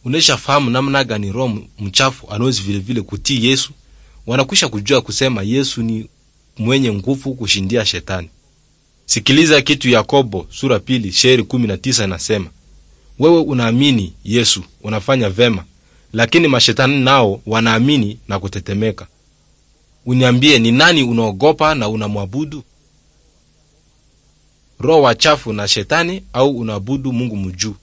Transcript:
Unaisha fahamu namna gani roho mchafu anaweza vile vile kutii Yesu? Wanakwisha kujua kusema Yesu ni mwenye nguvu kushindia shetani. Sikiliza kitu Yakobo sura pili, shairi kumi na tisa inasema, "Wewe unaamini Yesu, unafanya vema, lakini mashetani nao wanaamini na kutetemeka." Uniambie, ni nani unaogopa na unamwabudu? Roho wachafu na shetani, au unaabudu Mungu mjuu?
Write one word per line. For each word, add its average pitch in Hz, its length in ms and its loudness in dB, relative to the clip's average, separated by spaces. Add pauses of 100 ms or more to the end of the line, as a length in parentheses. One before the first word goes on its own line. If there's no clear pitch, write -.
Unaisha 139 320 2
fahamu 139 340 0
namna 135 340 0
gani 104 280 -4
roho 117 260 -4 (200)
mchafu 127 520 -2
anaweza 110 320 -2
vile 101 160 -4
vile 110 240 -4
kutii 113 440 -4
Yesu? 131 260 0 (540)
Wanakwisha 131 420 0
kujua 110 320 0
kusema 113 420 -4
Yesu 123 400 -2
ni 110 240 -6 (520)
mwenye 120 340 0
nguvu 131 420 -4
kushindia 107 520 -2
shetani. 90 420 -6 (760)
Sikiliza 147 560 2
kitu 131 280 0
Yakobo 117 600 0
sura 127 280 -2
pili, 110 340 -4
shairi 127 300 4
kumi 123 260 -2
na 95 80 -4
tisa 120 280 -2
inasema, 95 460 -4 (680)
"Wewe 165 220 6
unaamini 120 720 2 (120)
Yesu, 107 380 0 (200)
unafanya 107 480 -2
vema, 107 340 2 (480)
lakini 131 360 2
mashetani 131 520 2
nao 127 460 2
wanaamini 113 720 0 (100)
na 98 100 -4
kutetemeka." 98 680 -6 (1000)
Uniambie, 127 520 4
ni 117 140 2
nani 156 300 4
unaogopa 120 720 2
na 113 140 -2
unamwabudu? 110 720 -6 (2250)
Roho 151 220 4
wachafu 127 500 2
na 104 160 -4
shetani, 170 540 -2 (100)
au 131 260 0
unaabudu 120 540 -6
Mungu 117 240 -4
mjuu? 95 460 -6